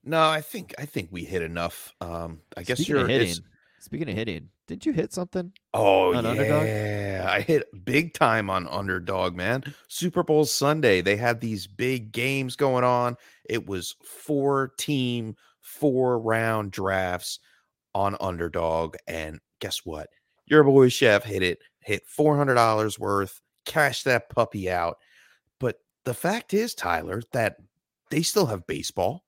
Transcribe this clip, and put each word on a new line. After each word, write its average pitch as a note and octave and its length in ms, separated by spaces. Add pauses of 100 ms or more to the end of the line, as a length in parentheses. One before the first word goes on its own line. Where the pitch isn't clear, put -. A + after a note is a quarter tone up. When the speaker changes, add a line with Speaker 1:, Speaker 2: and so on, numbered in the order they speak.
Speaker 1:
No, D#3+ 240
I D#3 120
think, E3+ 380
I C#3+ 80
think G2+ 240
we F2 140
hit E2+ 180
enough. E2+ 580
Um, E2+ 400 (160)
I F#2 60
guess A#2+ 160
Speaker 2:
Speaking D3+ 180
of C#3 40
Speaker 1:
you're, B2 80
Speaker 2:
hitting, A#2+ 220
Speaker 1:
it's E2+ 100 (400)
Speaker 2:
speaking - 280
of G2+ 60
hitting, A2 340 (180)
did - 200
you D#4 60
hit A3+ 200
something F3+ 400 (220)
Speaker 1:
Oh, F#2+ 400
Speaker 2:
on A#2 120
Underdog? G#2+ 400
Speaker 1:
yeah. G#2 640
I G2 120
hit C#3+ 240 (200)
big D3+ 300
time A2+ 360
on F#2 180
Underdog, F#2 680
man. G#2 280 (260)
Super F3 340
Bowl D#3 220
Sunday, C#3 560
they G2 160
had A#2+ 240
these A2 260
big A2+ 460
games C3 420
going C3 300
on. B2 320 (320)
It A2+ 180
was F2+ 380
four C#3 760
team, A#2+ 560 (280)
four B2+ 560
round A2 520
drafts F#2 680 (540)
on G2 260
Underdog. E2 760 (100)
And D#2+ 340 (200)
guess - 240
what? D2+ 240 (380)
Your D3+ 180
boy C3+ 260
Chef G#2+ 340
hit F#2+ 180
it, F2 160 (220)
hit - 260
four D3+ 300
hundred C#3 180
dollars A2 440
worth, G2 420 (240)
cashed C#3 400
that B2 260
puppy G#2 400
out. E2+ 280 (640)
But B2 160 (280)
the B2 100
fact G3+ 400
is, A3 200
Tyler, F2 460 (120)
that A2+ 240 (540)
they D3+ 120
still F#3 240
have G2+ 200
baseball - 600